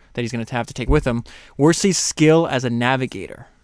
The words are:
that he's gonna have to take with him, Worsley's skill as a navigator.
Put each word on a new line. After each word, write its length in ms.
that 80
he's 120
gonna 160
have 180
to 60
take 160
with 160
him, 180
Worsley's 400
skill 500
as 180
a 40
navigator. 760